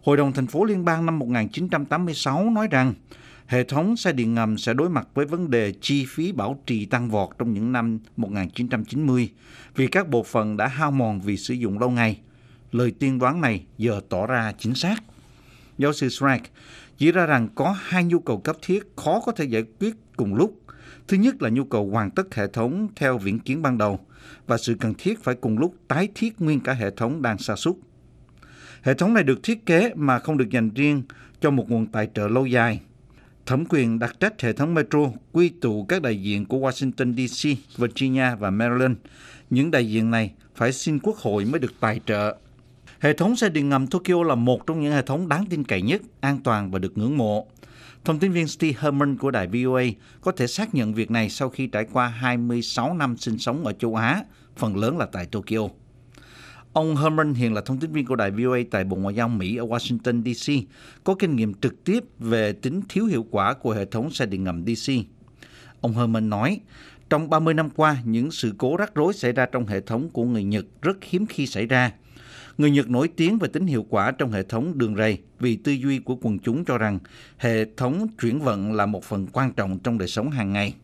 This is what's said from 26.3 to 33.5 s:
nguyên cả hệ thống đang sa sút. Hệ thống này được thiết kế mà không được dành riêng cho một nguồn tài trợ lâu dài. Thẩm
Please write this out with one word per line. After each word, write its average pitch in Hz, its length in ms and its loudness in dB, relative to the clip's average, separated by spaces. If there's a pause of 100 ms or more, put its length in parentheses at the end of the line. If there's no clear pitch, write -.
nguyên 151 180 2
cả 127 140 -2
hệ 107 180 -2
thống 127 300 -4
đang 113 160 -2
sa - 180 -4
sút. 175 200 0 (1080)
Hệ 131 120 2
thống 190 200 2
này 202 100 4
được 135 200 2
thiết 226 220 -2
kế 208 300 4
mà 135 240 2
không 156 180 -2
được 120 120 2
dành 113 240 2
riêng 143 300 2 (380)
cho 147 100 4
một 127 180 0
nguồn 113 160 2
tài 110 280 -2
trợ 104 140 -2
lâu 127 180 2
dài. 120 340 2 (640)
Thẩm 135 240 0